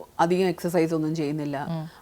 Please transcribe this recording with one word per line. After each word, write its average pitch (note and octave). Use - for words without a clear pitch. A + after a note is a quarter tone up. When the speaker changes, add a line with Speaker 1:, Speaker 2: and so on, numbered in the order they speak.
Speaker 1:
അധികം F3+
എക്സർസൈസ് E3+
ഒന്നും D#3
ചെയ്യുന്നില്ല. D3
Speaker 2:
ഉം. D#3+